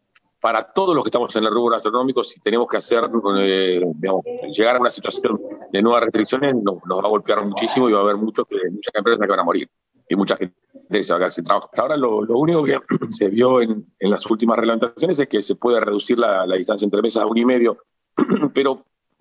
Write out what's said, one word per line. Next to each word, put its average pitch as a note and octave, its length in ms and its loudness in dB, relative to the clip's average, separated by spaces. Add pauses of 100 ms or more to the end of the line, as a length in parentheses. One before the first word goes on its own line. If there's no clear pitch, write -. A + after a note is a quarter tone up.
(440)
para A2+ 300 -2
todos F#3+ 200 2
los B2+ 120 0
que - 20 -6
estamos A#2+ 300 -2
en G#2+ 80 2
el A2 60 0
rubro A#2 200 2
gastronómico, A#2+ 500 0
si - 200 -10
tenemos A2+ 260 0
que A#2 80 -2
hacer, A2+ 340 0 (300)
eh, F#2+ 420 2 (140)
digamos, F#2 300 -2 (260)
llegar A2+ 240 2
a B2 60 0
una A#2+ 80 2
situación - 500 -4 (320)
de G2 100 0
nuevas A#2 220 4
restricciones, C3 500 0
no-, G2 320 -2
nos F#2 160 -4
va G2 40 0
a G#2+ 40 0
golpear G#2 360 0
muchísimo A2 420 0
y A2 60 2
va G2+ 60 4
a - 20 2
haber G2+ 160 2
muchos A2 320 -4
que, G#2 80 -4 (120)
muchas G2+ 240 -8
empresas G#2+ 280 2
que G2+ 60 2
van F#2+ 120 2
a F2+ 60 2
morir F2+ 240 0 (400)
y F#2+ 80 0
mucha G2 180 0
gente F2+ 180 -6 (380)
que G2+ 100 2
se F#2+ 120 -2
va - 20 2
a F2 40 2
quedar B2 120 0
sin E2+ 140 -10
trabajo. G2+ 260 -2
Hasta A#2 120 -2
ahora D3 120 -2
lo, A#2 300 0
lo A#2 120 0
único D#3 280 2
que C3+ 120 0 (180)
<clears throat> A2+ 140 -4
se G#2 200 0
vio B2 320 4
en, A2+ 240 -4 (120)
en F#2+ 120 0
las G2 160 0
últimas A2+ 320 0
reglamentaciones A#2 600 0
es C#3 120 0
que G#2 120 0
se - 140 -2
puede A#2+ 240 2
reducir G#2+ 400 0
la, G2 260 2
la F#2 120 0
distancia G#2 280 -2
entre G2+ 160 0
mesas A2 220 0
a - 20 2
uno A2+ 140 0
y A#2+ 60 4
medio, A#2+ 320 2 (400)
<clears throat> - 360 0
pero, C3+ 320 0 (360)